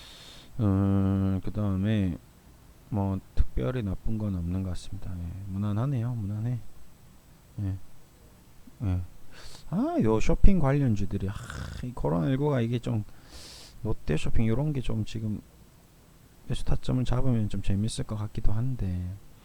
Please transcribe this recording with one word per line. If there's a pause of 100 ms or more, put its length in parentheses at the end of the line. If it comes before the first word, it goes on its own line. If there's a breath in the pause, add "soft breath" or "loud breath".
(600 loud breath)
음,
그
다음에 (720)
뭐 (160)
특별히
나쁜
건
없는
것
같습니다.
예,
무난하네요.
무난해. (1000)
예. (1040)
예. (680 loud breath)
아,
요
쇼핑
관련주들이,
아, (500)
이
코로나
일구가
이게
좀 (800 loud breath)
롯데
쇼핑
요런
게
좀
지금 (1040)
매수
타점을
잡으면
좀
재밌을
것
같기도
한데 (440 loud breath)